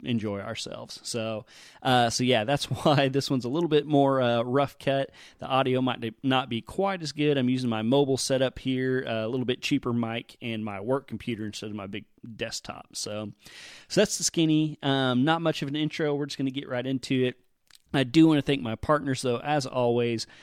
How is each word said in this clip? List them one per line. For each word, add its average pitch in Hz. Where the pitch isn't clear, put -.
enjoy 104
ourselves. 113
So, 110
uh, 123
so 127
yeah, 120
that's 143
<laughs> -
why 139
this 131
one's 127
a 120
little 160
bit 147
more, 139
uh, 117
rough 135
cut. 139
The -
audio 131
might 117
not 131
be 117
quite 190
as 147
good. 147
I'm 123
using 127
my 110
mobile 135
setup 131
here, 131
uh, 113
a -
little 127
bit 123
cheaper 127
mic, 117
and 113
my 101
work 131
computer 110
instead 107
of 104
my 98
big 101
desktop. -
So, 104
so -
that's -
the 170
skinny. 156
Um, 131
not 165
much 160
of 143
an 143
intro. 151
We're 143
just -
gonna 135
get 135
right 123
into 131
it. 123
I 135
do 160
wanna 151
thank 139
my 113
partners, 143
though, 120
as 143
always, 120